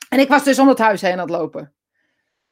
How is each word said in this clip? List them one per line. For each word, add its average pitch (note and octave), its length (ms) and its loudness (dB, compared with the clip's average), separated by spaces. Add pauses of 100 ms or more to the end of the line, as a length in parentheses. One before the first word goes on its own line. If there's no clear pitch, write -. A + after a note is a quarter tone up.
En B3 100 0
ik C#4 80 2
was C#4 160 2
dus C4+ 160 0
om C4+ 80 6
het B3+ 120 4
huis A3 220 0
heen F#3 120 -2
aan F3+ 60 -6
het E3+ 100 -8
lopen. D#3 460 -8 (760)